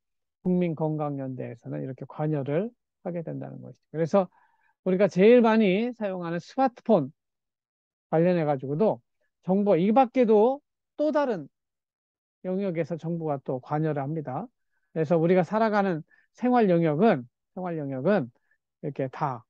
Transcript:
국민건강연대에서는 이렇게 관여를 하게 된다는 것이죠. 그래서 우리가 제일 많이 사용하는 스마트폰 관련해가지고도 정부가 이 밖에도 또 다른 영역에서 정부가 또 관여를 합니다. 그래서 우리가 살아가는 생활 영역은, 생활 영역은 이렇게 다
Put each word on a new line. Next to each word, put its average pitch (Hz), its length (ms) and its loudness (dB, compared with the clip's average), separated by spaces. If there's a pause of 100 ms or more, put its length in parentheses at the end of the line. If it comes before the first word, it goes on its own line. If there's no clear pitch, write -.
(420)
국민건강연대에서는 147 1400 -4
이렇게 135 260 -12
관여를 156 600 -4 (340)
하게 175 180 -8
된다는 135 380 -12
것이죠. 127 200 -20 (100)
그래서 170 380 -2 (560)
우리가 185 240 2
제일 226 340 6
많이 220 520 2
사용하는 180 440 -6
스마트폰 214 760 0 (1000)
관련해가지고도 156 920 0 (420)
정부가 196 340 2
이 190 160 2
밖에도 240 680 4 (360)
또 302 160 0
다른 247 360 -2 (960)
영역에서 185 520 -4
정부가 160 480 -6
또 131 160 -6
관여를 151 420 -4
합니다. 147 440 -8 (460)
그래서 160 260 0
우리가 175 240 4
살아가는 202 600 0 (300)
생활 240 380 2
영역은, 165 580 2 (260)
생활 175 240 -8
영역은 139 520 -2 (520)
이렇게 143 260 -6
다 131 420 -6